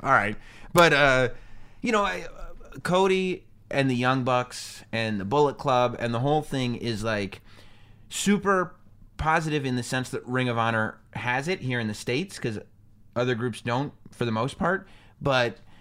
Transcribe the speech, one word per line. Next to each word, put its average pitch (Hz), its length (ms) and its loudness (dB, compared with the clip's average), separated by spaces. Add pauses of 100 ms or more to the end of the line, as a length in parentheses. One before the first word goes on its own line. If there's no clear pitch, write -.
all 135 100 0
right. 107 240 4 (380)
But, 165 200 8
uh, 131 360 4 (520)
you 226 120 0
know, 202 100 4
I, 180 220 -4 (580)
Cody 185 640 2 (260)
and 135 180 2
the 127 60 2
Young 127 300 2
Bucks - 680 -2
and 110 300 -2
the 98 40 -6
Bullet 143 320 2
Club 123 420 2
and 117 140 -2
the 117 60 -2
whole 147 220 2
thing 127 340 -4
is, 110 280 -4
like, 104 380 -4 (680)
super 196 680 0 (420)
positive 151 480 0
in 127 100 -2
the 120 80 -2
sense 127 260 -4
that - 180 -8
Ring 127 220 0
of 117 100 -2
Honor 113 400 0 (140)
has 127 340 -4
it 185 140 -2
here 127 180 -4
in 110 80 -4
the 107 80 -4
States, 147 420 -4
'cause 110 220 -6 (560)
other 127 180 2
groups 117 280 -4
don't 127 300 -2 (200)
for - 140 -2
the 113 60 -2
most 117 280 -2
part. 190 280 0 (340)
But 127 360 2 (240)